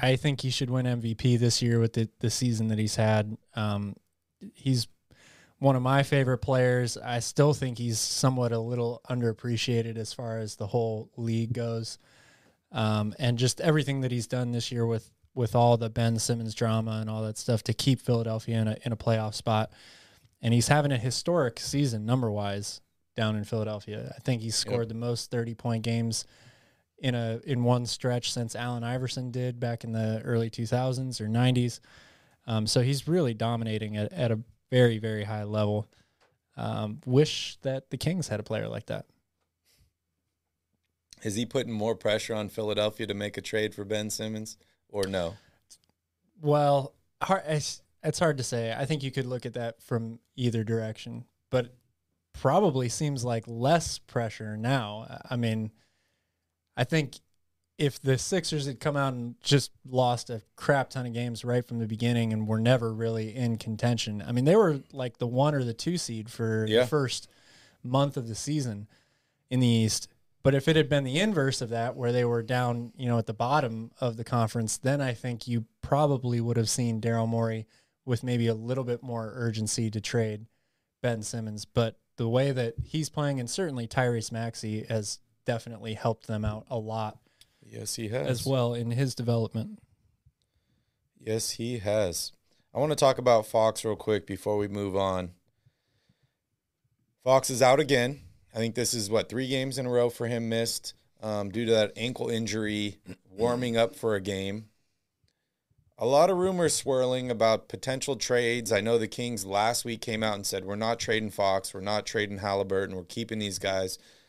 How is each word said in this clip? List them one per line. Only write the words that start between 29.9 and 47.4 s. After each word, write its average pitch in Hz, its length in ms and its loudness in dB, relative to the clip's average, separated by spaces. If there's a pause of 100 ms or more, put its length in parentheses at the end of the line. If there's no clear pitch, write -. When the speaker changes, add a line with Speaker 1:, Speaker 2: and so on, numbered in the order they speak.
Speaker 1:
the 110 320 0
early 113 260 0
two 117 160 -4
thousands 127 540 -2
or 107 80 -4
nineties. 123 540 2 (640)
Um, 110 200 0
so 131 120 4
he's 131 260 0
really 151 280 2
dominating 110 640 -2
at, 107 160 -2
at 123 180 0
a 110 80 2 (320)
very, 120 260 6
very 107 280 -4
high 107 180 -6
level. 104 460 0 (640)
Um, 110 500 -6
wish 139 580 2
that 135 260 -6
the 135 80 -8
Kings 165 320 -2
had 104 100 -2
a 107 40 -8
player 110 260 -4
like 113 160 -8
that. - 220 -8 (2250)
Speaker 2:
Is 101 140 -4
he 117 100 -2
putting 117 280 -2
more 110 220 0
pressure 107 380 0
on 107 140 -4
Philadelphia 107 600 -2
to 101 60 -4
make 101 220 -6
a 101 60 -8
trade 110 340 -2
for 104 80 -10
Ben 107 260 -2
Simmons, 110 480 -8 (300)
or 101 180 -2
no? 92 280 -2 (1080)
Speaker 1:
Well, 143 520 4 (280)
hard, 190 240 2